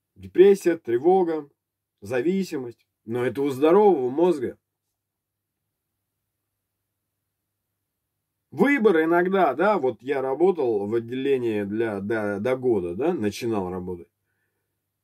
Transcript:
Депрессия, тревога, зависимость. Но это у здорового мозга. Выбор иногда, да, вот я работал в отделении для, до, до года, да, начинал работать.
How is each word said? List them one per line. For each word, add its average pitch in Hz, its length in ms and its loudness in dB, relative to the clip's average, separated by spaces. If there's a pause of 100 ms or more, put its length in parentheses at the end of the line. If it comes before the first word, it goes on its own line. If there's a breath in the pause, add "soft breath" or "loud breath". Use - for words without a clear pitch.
(160)
Депрессия, 175 600 4
тревога, 156 720 0 (520)
зависимость. 131 840 -4 (200)
Но 123 200 -4
это 123 160 -4
у 143 80 -2
здорового 156 600 4
мозга. 147 480 -2 (4000)
Выбор 208 520 4
иногда, 175 500 2
да, 196 240 0
вот 127 240 -4
я 135 200 -4
работал 135 640 0
в 104 60 -4
отделении 117 680 -2
для, 104 380 -4
до, 104 400 -4
до 127 160 -2
года, 104 380 -2
да, 147 180 -2
начинал 107 560 -4
работать. 90 400 -10 (960)